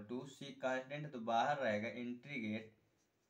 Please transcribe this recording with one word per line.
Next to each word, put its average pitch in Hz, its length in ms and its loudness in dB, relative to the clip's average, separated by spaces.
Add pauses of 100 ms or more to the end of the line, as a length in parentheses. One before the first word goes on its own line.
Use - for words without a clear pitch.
to 123 100 -2 (120)
C 139 200 -10 (140)
constant, 135 480 0
तो 123 80 -6
बाहर 117 380 4
रहेगा 113 300 4
integrate 120 800 -4 (600)